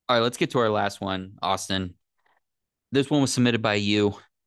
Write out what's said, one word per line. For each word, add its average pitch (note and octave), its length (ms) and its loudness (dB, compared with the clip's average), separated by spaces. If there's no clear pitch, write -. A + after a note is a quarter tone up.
all B2 80 4
right, A2+ 60 4
let's A#2+ 160 -2
get D#3+ 140 -2
to C#3 60 0
our A2+ 120 2
last G#2 300 -2
one, F#2+ 400 -6
Austin. F#2+ 540 -4
This C3+ 200 0
one D3 100 2
was C3 120 2
submitted A#2+ 300 2
by G#2+ 120 0
you. G#2 400 2